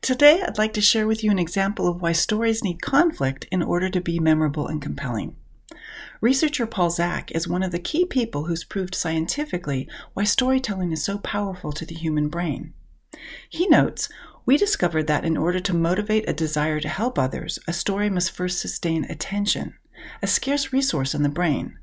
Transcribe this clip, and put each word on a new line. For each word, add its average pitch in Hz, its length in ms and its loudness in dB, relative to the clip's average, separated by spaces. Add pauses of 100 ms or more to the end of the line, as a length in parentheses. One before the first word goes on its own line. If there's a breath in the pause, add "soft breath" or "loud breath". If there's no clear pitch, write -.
Today, 294 420 6
I'd - 120 -4
like 220 160 0
to 208 80 0
share 214 260 2
with 220 160 0
you 208 80 4
an 190 80 4
example 196 480 0
of 175 140 0
why 170 100 2
stories 220 500 2
need 175 200 -2
conflict 269 720 0
in 180 100 2
order 175 260 0
to 180 120 0
be 170 180 -2
memorable 156 480 2
and 151 140 -4
compelling. 139 560 -4 (840 loud breath)
Researcher 262 480 2
Paul 175 220 0
Zak 170 420 -2
is 165 160 -2
one 180 160 0
of 185 80 -2
the 175 80 -2
key 302 240 0
people 233 400 0
who's 165 220 -2
proved 185 300 -4
scientifically 165 920 -2 (260 loud breath)
why 208 120 0
storytelling 214 640 0
is 160 100 -2
so 202 180 -4
powerful 190 520 -4
to 160 140 -6
the 165 100 -10
human 151 320 0
brain. 170 460 -4 (760 loud breath)
He - 180 0
notes, 196 440 4 (360 loud breath)
"We 269 120 6
discovered 165 500 2
that 151 160 2
in 160 140 2
order 175 240 2
to 180 120 -2
motivate 214 540 2
a 151 60 0
desire 151 480 0
to - 80 -6
help 240 280 -2
others, 131 480 -2
a - 60 -6
story 202 380 0
must 180 220 0
first 180 280 -4
sustain - 460 -2
attention, - 680 -4 (460 loud breath)
a 190 60 -2
scarce - 460 0
resource 165 420 0
in 147 80 0
the 143 60 2
brain 147 540 -2